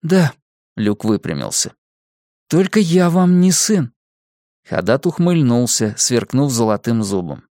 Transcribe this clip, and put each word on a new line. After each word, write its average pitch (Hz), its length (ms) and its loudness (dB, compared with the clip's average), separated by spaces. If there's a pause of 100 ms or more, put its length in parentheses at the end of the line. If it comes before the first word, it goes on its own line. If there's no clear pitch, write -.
«Да», 170 320 2 (440)
Люк 104 260 -2
выпрямился. 85 680 -4 (720)
«Только 190 320 0
я 175 300 2
вам 180 320 4
не 185 100 4
сын». 165 420 -2 (720)
Хадат 92 400 -2
ухмыльнулся, 123 920 0
сверкнув 127 520 -2
золотым 113 540 0
зубом. 90 400 -6 (100)